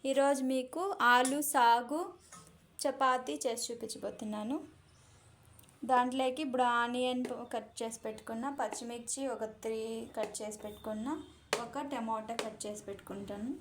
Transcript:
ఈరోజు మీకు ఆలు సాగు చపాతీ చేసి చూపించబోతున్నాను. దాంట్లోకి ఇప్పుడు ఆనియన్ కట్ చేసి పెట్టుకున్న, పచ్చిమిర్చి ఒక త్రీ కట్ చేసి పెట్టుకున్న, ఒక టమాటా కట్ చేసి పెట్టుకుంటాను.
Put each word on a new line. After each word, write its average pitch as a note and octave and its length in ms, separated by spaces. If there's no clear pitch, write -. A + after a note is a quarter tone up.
ఈరోజు C#4 320
మీకు C4 300
ఆలు C4 300
సాగు A#3+ 500
చపాతీ C4 520
చేసి A#3+ 220
చూపించబోతున్నాను. A3 880
దాంట్లోకి B3+ 560
ఇప్పుడు B3 200
ఆనియన్ B3 420
కట్ A3 160
చేసి A3+ 240
పెట్టుకున్న, A3+ 560
పచ్చిమిర్చి A#3 580
ఒక G#3+ 160
త్రీ A3 160
కట్ G#3+ 240
చేసి G#3+ 240
పెట్టుకున్న, A3 560
ఒక C#4 260
టమాటా A3+ 520
కట్ G#3+ 220
చేసి G#3 240
పెట్టుకుంటాను. G3+ 720